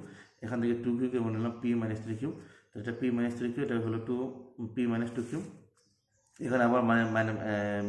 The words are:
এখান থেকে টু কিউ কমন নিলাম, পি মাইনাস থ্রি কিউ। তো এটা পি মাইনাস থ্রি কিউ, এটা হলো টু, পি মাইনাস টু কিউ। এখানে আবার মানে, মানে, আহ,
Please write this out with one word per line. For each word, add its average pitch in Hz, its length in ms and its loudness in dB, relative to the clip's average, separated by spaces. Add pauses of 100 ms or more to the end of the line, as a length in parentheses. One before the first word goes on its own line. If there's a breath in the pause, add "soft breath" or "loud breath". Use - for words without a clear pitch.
(440 loud breath)
এখান 117 180 -4
থেকে 117 220 2
টু 123 140 0
কিউ 127 180 0
কমন 113 220 2
নিলাম, 113 240 0
পি 120 80 0 (120)
মাইনাস 107 240 -2
থ্রি 113 160 -4
কিউ। 147 100 -4 (380 loud breath)
তো - 120 -18
এটা 117 180 -4
পি 131 160 0
মাইনাস 120 220 0
থ্রি 120 160 -2
কিউ, 143 120 -2
এটা 123 100 0 (100)
হলো 113 220 0
টু, 123 80 0 (600)
পি 127 60 0 (100)
মাইনাস 117 240 0
টু 123 140 -2
কিউ। 160 120 -4 (1040)
এখানে 123 220 4
আবার 123 220 6
মানে, 113 140 6 (120)
মানে, 110 160 4
আহ, 104 580 0